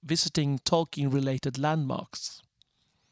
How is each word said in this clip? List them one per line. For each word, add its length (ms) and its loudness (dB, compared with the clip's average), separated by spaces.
visiting 560 0
Tolkien-related 960 0
landmarks. 840 -2